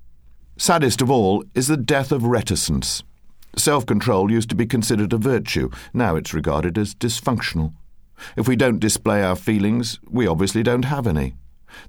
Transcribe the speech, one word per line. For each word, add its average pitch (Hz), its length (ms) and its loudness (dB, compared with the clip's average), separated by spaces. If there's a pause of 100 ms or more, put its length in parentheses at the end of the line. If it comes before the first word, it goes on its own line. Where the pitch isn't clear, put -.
(580)
Saddest 147 460 2
of 123 80 2
all 104 320 2 (100)
is 127 140 0
the 156 100 0
death 135 340 0
of 127 120 0
reticence. 98 800 -2 (520)
Self-control 113 760 2
used 113 180 0
to - 60 -4
be 113 100 2
considered 110 480 0
a 117 40 2
virtue. 107 520 0 (240)
Now 107 220 0
it's - 180 -4
regarded 80 460 0
as 104 160 -2
dysfunctional. 110 760 -4 (640)
If 120 120 -2
we 127 80 2
don't 110 240 2
display 104 420 2
our 92 140 2
feelings, 110 640 0 (100)
we 117 160 0
obviously 95 380 0
don't 123 220 2
have 139 200 -2
any. 73 300 -2 (540)